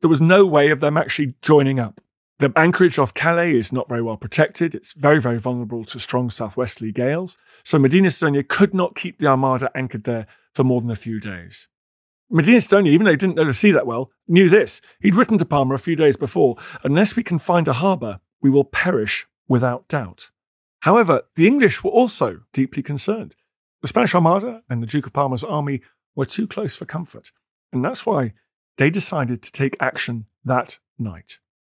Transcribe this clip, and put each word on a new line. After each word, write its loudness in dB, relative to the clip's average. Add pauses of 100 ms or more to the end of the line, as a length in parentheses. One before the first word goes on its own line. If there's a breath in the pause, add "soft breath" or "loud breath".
There 2
was 4
no 6
way 4
of 0
them 0
actually -4
joining 4
up. -10 (380)
The 2
anchorage 2
off -2
Calais 0
is -2
not -6
very -4
well -6
protected. -2
It's -16
very, 2
very -2
vulnerable -6
to -12
strong -4
southwesterly -6
gales. -4 (280 soft breath)
So 2
Medina 4
Sidonia -2
could 0
not -2
keep -12
the -2
Armada 0
anchored -8
there -6 (280 soft breath)
for -2
more 2
than -6
a -6
few -10
days. -16 (640)
Medina 4
Sidonia, 4
even 4
though 4
he 2
didn't -2
know 2
the 0
sea 4
that 2
well, -6 (160)
knew 6
this. 2 (200 soft breath)
He'd 2
written 2
to 0
Parma 0
a -4
few -4
days 2
before, 0 (260 loud breath)
"Unless 2
we -2
can -4
find 0
a 0
harbour, -4 (200)
we 2
will 4
perish -4 (200)
without 0
doubt." -10 (500)
However, 2 (100)
the 4
English 2
were -2
also 0 (140)
deeply -4
concerned. -6 (460)
The -8
Spanish 0
Armada 2
and -4
the -6
Duke -4
of -16
Parma's -2
army -6 (340 soft breath)
were -2
too -6
close -8
for -14
comfort, -14 (380)
and -4
that's -6
why -2 (460)
they 2
decided -4
to -12
take -6
action -6 (180)
that -4 (200)
night. -12 (340)